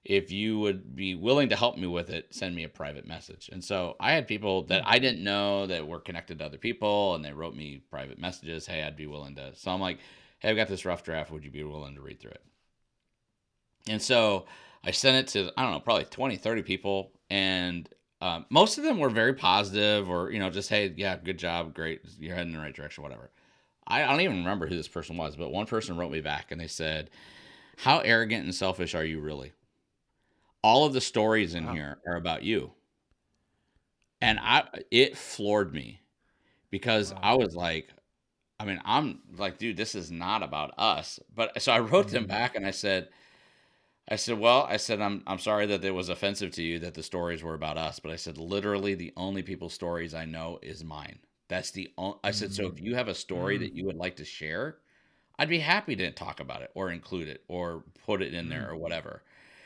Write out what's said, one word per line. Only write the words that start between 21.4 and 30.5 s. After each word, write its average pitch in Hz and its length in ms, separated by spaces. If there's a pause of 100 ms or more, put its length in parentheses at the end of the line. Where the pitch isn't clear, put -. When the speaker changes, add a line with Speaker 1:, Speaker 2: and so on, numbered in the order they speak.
Speaker 1:
great, 80 280 (180)
you're 82 160
heading 85 180
in 80 60
the 78 40
right 71 120
direction," 73 280
whatever. 64 280 (560)
I, 139 160
I 135 40
don't 143 140
even 147 180
remember 87 280
who 87 100
this 78 120
person 82 280
was, 76 200
but 78 140
one 101 160
person 110 300
wrote 85 140
me 78 100
back, 73 300
and 78 100
they 82 60
said, 78 420 (680)
"How 143 220
arrogant 113 460
and 90 100
selfish 92 400
are 80 100
you 80 160
really? 73 320 (1080)